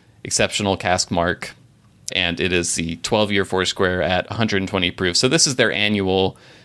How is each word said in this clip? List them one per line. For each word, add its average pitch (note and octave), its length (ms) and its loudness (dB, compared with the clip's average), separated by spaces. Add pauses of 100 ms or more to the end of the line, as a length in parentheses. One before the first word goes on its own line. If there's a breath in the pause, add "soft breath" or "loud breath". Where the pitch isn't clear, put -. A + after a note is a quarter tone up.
(240 soft breath)
Exceptional G2+ 540 0
Cask F#2 340 0
Mark, F2 400 -2 (600)
and F2 280 -2
it F2+ 120 0
is F2 240 0
the E2+ 220 -4
twelve-year G2+ 480 0
Foursquare F#2 560 0
at F2+ 280 0
a - 60 -6
hundred G#2+ 220 0
and F#2+ 100 0
twenty F2+ 240 0
proof. F2 260 -2
So E3+ 100 2
this E3 200 2
is C3 80 -4
their A2+ 160 2
annual F#2+ 680 0 (280 loud breath)